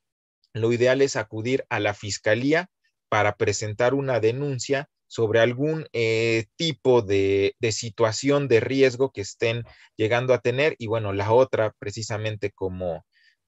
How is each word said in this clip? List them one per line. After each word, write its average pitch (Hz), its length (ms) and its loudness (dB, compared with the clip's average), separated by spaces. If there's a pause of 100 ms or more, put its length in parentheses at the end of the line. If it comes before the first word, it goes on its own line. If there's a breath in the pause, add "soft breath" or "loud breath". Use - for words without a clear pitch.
(520)
Lo 113 200 0
ideal 123 280 4
es 139 160 2
acudir 113 540 -4
a 110 100 -2
la 104 140 0
fiscalía 120 760 -2 (380)
para 104 280 2
presentar 110 580 -2
una 131 260 -2
denuncia 135 720 -2 (180)
sobre 113 320 0
algún, 143 520 0
eh, 113 540 0 (100)
tipo 131 440 2
de, 98 580 2
de 113 140 -2
situación 127 760 0
de 113 120 6
riesgo 131 500 2
que 101 120 -8
estén 117 420 -4 (320 loud breath)
llegando 120 380 2
a 117 60 0
tener. 135 380 0
Y 113 100 -8
bueno, 107 240 -2
la 101 200 -2
otra, 113 460 2
precisamente 107 720 -8
como, 92 560 -8 (420 soft breath)